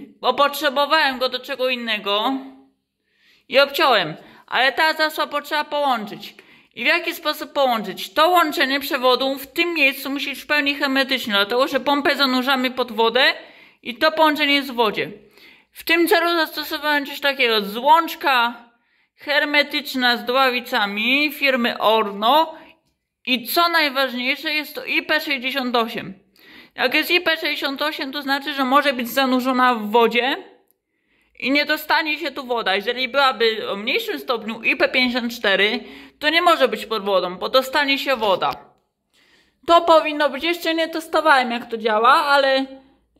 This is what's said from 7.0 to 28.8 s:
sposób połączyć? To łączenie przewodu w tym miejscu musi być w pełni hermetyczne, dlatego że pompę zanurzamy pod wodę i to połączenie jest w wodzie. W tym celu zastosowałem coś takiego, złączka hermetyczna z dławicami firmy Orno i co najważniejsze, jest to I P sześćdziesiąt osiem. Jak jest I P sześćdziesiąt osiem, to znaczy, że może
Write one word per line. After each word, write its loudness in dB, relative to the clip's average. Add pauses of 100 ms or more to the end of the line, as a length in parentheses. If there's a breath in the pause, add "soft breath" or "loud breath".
sposób -8
połączyć? -2
To 4
łączenie 2
przewodu 0
w -16
tym -4
miejscu 0
musi -6
być -10
w -20
pełni 0
hermetyczne, -2
dlatego 2
że -2
pompę 0
zanurzamy 0
pod -4
wodę 2 (580 loud breath)
i -8
to 2
połączenie 2
jest -2
w -10
wodzie. 0 (640 soft breath)
W -18
tym 2
celu 2
zastosowałem -2
coś -12
takiego, 2
złączka 2 (600)
hermetyczna 0
z -8
dławicami 0
firmy 0
Orno 2 (720 loud breath)
i -2
co 2
najważniejsze, -2
jest -6
to -12
I -2
P 0
sześćdziesiąt -4
osiem. -4 (600 loud breath)
Jak -2
jest 0
I 2
P 0
sześćdziesiąt -4
osiem, -6
to -8
znaczy, -4
że -2
może 2